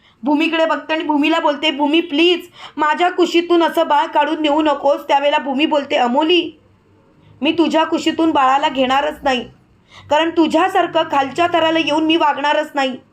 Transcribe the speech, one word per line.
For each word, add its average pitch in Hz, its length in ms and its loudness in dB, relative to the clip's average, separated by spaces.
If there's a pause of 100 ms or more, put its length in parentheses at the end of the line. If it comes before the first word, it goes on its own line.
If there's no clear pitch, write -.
(220)
भूमीकडे 320 440 0
बघते 302 260 -4
आणि 330 120 -4
भूमीला 302 340 0
बोलते, 311 320 0
"भूमी 294 300 0
प्लीज, 339 480 0 (280)
माझ्या 302 340 0
कुशीतून 349 520 2
असं 320 260 0
बाळ 302 180 2
काढून 311 360 0
नेऊ 302 200 0
नकोस." 285 460 0
त्यावेळेला 294 300 2
भूमी 277 280 -2
बोलते, 294 300 -2
"अमोली, 302 540 0 (920)
मी 302 100 0
तुझ्या 320 320 0
कुशीतून 320 460 -2
बाळाला 285 380 2
घेणारच 277 540 -2
नाही, 262 220 -2 (680)
कारण 320 200 2
तुझ्यासारखं 339 720 2 (100)
खालच्या 277 340 0
थराला 320 320 0
येऊन 302 260 0
मी 320 120 2
वागणारच 302 580 0
नाही. 269 220 -2 (160)